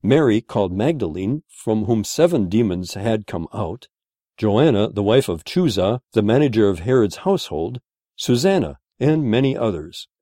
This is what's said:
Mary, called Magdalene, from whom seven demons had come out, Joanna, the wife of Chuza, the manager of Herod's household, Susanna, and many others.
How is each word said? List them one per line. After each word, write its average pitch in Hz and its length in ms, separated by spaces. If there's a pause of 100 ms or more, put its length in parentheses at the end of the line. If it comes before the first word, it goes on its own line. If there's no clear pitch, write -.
Mary, 117 380
called 98 320
Magdalene, 107 720
from 110 380
whom 107 180
seven 151 460
demons 92 460
had 107 300
come 82 280
out, 101 340 (480)
Joanna, 107 540
the 101 140
wife 117 260
of 82 160
Chuza, 113 560 (100)
the 110 120
manager 113 440
of 92 120
Herod's 110 380
household, 120 640 (380)
Susanna, 127 640 (200)
and 151 240
many 127 320
others. 87 540 (120)